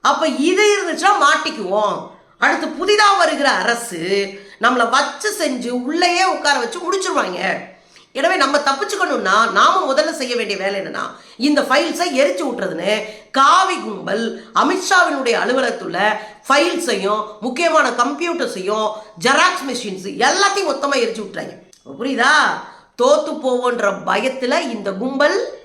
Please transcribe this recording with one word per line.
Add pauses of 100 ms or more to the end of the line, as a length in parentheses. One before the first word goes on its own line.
அப்ப (140)
இது
இருந்துச்சுன்னா
மாட்டிக்குவோம். (440)
அடுத்து (120)
புதிதா (100)
வருகிற (140)
அரசு (640)
நம்மள (100)
வச்சு (100)
செஞ்சு (180)
உள்ளேயே (100)
உட்கார
வச்சு
முடிச்சிருவாங்க. (760)
எனவே
நம்ம (120)
தப்பிச்சுக்கணும்னா (220)
நாம
முதல்ல
செய்ய
வேண்டிய
வேலை
என்னன்னா (440)
இந்த
ஃபைல்ஸை (140)
எரிச்சு
விட்டுறதுன்னு (460)
காவி
கும்பல் (380)
அமித்ஷாவினுடைய
அலுவலகத்துல (480)
ஃபைல்ஸையும் (220)
முக்கியமான (140)
கம்ப்யூட்டர்ஸையும் (360)
ஜெராக்ஸ்
மெஷின்ஸ் (200)
எல்லாத்தையும்
மொத்தமா
எரிச்சு
விட்டுறாங்க. (440)
புரியுதா? (680)
தோத்து (100)
போவோன்ற (160)
பயத்துல (200)
இந்த (120)
கும்பல் (260)